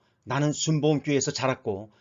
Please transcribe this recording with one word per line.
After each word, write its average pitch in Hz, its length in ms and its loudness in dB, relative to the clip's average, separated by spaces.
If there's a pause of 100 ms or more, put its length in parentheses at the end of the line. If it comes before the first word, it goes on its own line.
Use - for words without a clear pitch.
(240)
나는 139 300 0
순복음교회에서 147 800 0
자랐고 117 680 -4